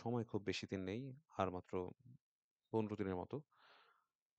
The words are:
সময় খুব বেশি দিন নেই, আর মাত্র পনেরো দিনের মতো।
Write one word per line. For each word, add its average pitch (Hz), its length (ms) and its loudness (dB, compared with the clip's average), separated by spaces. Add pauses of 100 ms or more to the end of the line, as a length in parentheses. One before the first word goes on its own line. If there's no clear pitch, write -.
সময় 117 280 2
খুব 104 100 2 (100)
বেশি 92 220 0
দিন 98 180 2
নেই, 110 100 -2 (400)
আর 92 160 6
মাত্র - 160 -6 (1000)
পনেরো 107 280 2
দিনের 95 220 2
মতো। 117 140 -4 (1040)